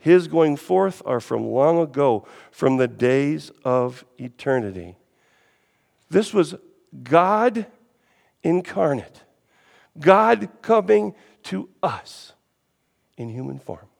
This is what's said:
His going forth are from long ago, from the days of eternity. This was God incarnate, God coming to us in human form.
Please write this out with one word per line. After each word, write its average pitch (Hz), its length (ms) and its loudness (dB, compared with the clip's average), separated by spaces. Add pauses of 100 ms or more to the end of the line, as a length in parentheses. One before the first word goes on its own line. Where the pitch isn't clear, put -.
His 175 260 4
going 156 300 0
forth 185 500 -2
are 123 140 -4
from 113 260 -6
long 139 320 2
ago, 135 480 -2 (240)
from - 260 0
the 127 120 0
days 135 640 -2 (120)
of 127 400 -2 (140)
eternity. 107 800 -6 (1120)
This 196 240 -2
was 175 220 -2 (480)
God 202 640 0 (760)
incarnate, 170 800 -2 (800)
God 208 480 4 (120)
coming 208 540 0 (300)
to - 240 -10 (120)
us - 520 -8 (840)
in - 120 -12
human 135 320 -10
form. - 260 -14 (120)